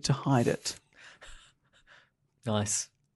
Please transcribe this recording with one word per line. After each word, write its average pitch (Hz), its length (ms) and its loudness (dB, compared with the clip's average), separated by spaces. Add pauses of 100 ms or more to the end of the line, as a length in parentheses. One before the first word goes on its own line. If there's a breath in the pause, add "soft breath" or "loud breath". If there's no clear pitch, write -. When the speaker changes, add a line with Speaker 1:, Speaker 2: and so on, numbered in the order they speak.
Speaker 1:
to - 100 4
hide 131 340 2
it. - 320 -2 (1700 soft breath)
Speaker 2:
Nice. 104 420 -2 (260)